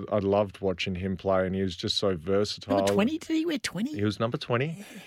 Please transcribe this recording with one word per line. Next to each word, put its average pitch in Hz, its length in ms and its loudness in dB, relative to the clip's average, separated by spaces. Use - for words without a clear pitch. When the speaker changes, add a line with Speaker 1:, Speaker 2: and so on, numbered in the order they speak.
Speaker 1:
I 107 80 4
loved 98 420 2
watching 95 320 -2
him 92 240 -2
play, 95 260 2
and 92 100 0
he 95 60 0
was 92 160 -2
just - 220 -2
so 98 180 2
versatile. 98 600 0
Speaker 2:
Number 98 160 4
twenty? 240 260 4
Did 320 180 -2
he 320 80 2
wear 330 140 0
twenty? 226 340 -4
Speaker 1:
He 104 120 -2
was 107 160 0
number 117 180 0
twenty. 135 400 -2
Speaker 2:
Yeah. 202 60 -14